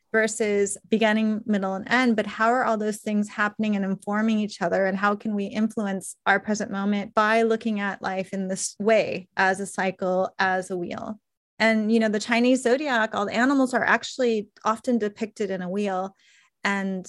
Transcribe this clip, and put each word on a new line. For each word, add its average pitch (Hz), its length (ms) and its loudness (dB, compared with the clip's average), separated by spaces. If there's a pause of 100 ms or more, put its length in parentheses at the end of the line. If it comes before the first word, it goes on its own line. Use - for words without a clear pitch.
(120)
versus 214 680 0 (120)
beginning, 214 560 2
middle, 196 280 0
and 190 160 -8
end? 240 260 4
But 208 120 0
how 220 220 0
are 247 160 2
all 220 120 0
those 208 200 -2
things 208 320 -2
happening 214 460 -2
and 196 100 -2
informing 208 540 0
each 208 220 -4
other? 185 240 2
And 190 120 0
how 208 180 2
can 208 180 -4
we 202 120 -2
influence 208 720 -4 (100)
our 196 140 4
present 208 320 -4
moment 202 420 -2
by 220 300 4
looking 220 360 0
at 202 220 -4
life 190 320 -6
in 196 140 -4
this - 320 -6
way, 202 560 2
as 190 240 2
a 196 60 -6
cycle, 185 720 -2
as 185 340 0
a 185 60 -4
wheel? - 420 -8 (380)
And, 220 320 2
you 226 120 4
know, 220 80 2
the 208 100 0
Chinese 240 440 2
zodiac, 240 520 0
all 202 100 0
the 196 80 -6
animals 262 400 2
are 233 100 2
actually 226 640 0 (160)
often 226 320 0
depicted 208 520 -4
in 190 120 -4
a 180 80 -6
wheel. 190 440 -2 (520)
And, 196 440 -2